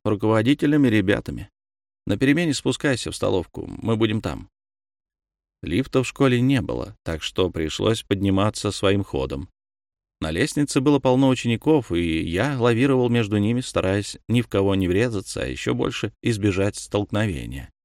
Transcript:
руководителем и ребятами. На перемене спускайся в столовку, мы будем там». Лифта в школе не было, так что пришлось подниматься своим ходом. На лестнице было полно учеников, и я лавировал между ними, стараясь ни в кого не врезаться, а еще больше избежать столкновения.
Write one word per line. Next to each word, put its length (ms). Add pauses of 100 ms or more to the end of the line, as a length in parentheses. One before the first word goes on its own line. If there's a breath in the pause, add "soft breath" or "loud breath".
руководителем 800
и 60
ребятами. 600 (560)
На 100
перемене 380
спускайся 560
в 60
столовку, 500
мы 300
будем 240
там». 300 (1120)
Лифта 400
в 60
школе 320
не 200
было, 420
так 200
что 280
пришлось 520
подниматься 720
своим 320
ходом. 440 (760)
На 80
лестнице 500
было 200
полно 300
учеников, 600
и 320
я 340
лавировал 520
между 300
ними, 220
стараясь 580 (100)
ни 120
в 60
кого 300
не 100
врезаться, 560
а 40
еще 280
больше 380 (100)
избежать 540
столкновения. 960 (120)